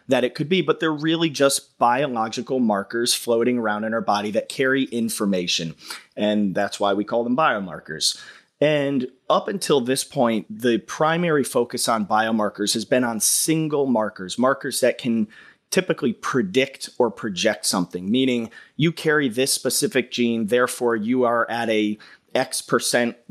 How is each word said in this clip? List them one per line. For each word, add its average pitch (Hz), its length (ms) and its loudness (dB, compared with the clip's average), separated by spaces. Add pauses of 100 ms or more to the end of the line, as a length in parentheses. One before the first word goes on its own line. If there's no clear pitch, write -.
that 123 160 2
it 123 100 0
could 147 160 -4
be, 180 140 2
but 151 160 0
they're 165 120 0
really 165 380 0
just 139 480 0
biological 123 800 0
markers 117 540 0
floating 120 460 0
around 107 240 -2
in 110 100 -4
our 113 80 0
body 104 300 0
that 107 180 -2
carry 135 360 0
information, 98 920 -2 (420)
and 104 380 0
that's 101 240 -2
why 101 140 2
we 101 100 0
call 117 200 -2
them 120 140 -2
biomarkers. 95 800 -2 (440)
And 143 440 2 (200)
up 202 200 2
until 165 340 2
this 127 220 0
point, 117 440 0
the 113 300 0
primary 160 680 0
focus 120 460 -2
on 110 160 2
biomarkers 107 680 0
has 113 100 -4
been 127 180 2
on 117 160 -2
single 151 680 0
markers, 107 500 -2
markers 131 440 0
that 120 180 2
can 113 300 -2 (420)
typically 160 420 0
predict 123 880 -2
or 120 100 4
project 104 560 -2
something, 92 460 -2
meaning 123 400 0 (240)
you 165 160 2
carry 151 380 0
this 127 220 0
specific - 600 -2
gene, 117 340 0
therefore 120 500 0
you 120 280 0
are 117 260 0
at 113 220 -2
a 107 260 0 (380)
X - 260 -2
percent 120 560 0 (140)